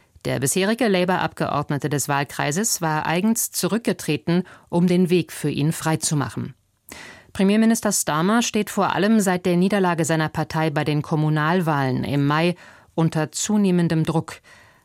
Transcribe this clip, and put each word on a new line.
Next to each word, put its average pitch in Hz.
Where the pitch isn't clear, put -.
Der 131
bisherige 202
Labour-Abgeordnete 165
des 143
Wahlkreises 143
war 156
eigens 196
zurückgetreten, 180
um 175
den 180
Weg 175
für -
ihn 143
freizumachen. 147
Premierminister 214
Starmer 185
steht 214
vor 185
allem 208
seit 180
der 175
Niederlage 180
seiner 156
Partei 160
bei 151
den 151
Kommunalwahlen 151
im 143
Mai 165
unter 160
zunehmendem 180
Druck. -